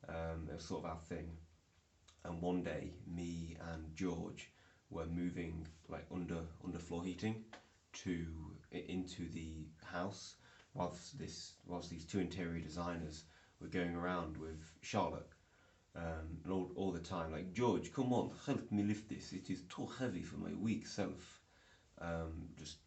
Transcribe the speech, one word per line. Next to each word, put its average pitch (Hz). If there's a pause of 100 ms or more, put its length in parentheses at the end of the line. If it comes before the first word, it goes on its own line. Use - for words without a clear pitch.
Um, 80
it 71
was 82
sort 87
of 82
our 82 (100)
thing. 85 (920)
And 85
one 90
day, 82 (140)
me 85 (160)
and 80
George 87 (400)
were 82
moving, 85 (220)
like, 80
under, 85 (240)
under 85
floor 85
heating 107 (480)
to, 85 (460)
i-, -
into 87
the 80 (180)
house, 95 (360)
whilst -
this, - (120)
whilst 87
these 85
two -
interior 85
designers 82 (360)
were 90
going 87
around 87
with 78
Charlotte. 80 (680)
Um, 80
and 90
all, 90
all 95
the 85
time, 82
like, 87
George, 113
come 127
on, 107 (140)
help -
me 104
lift 104
this. -
It 92
is 90
too - (100)
heavy 101
for -
my 87
weak 98
self. - (600)
Um, 82
just -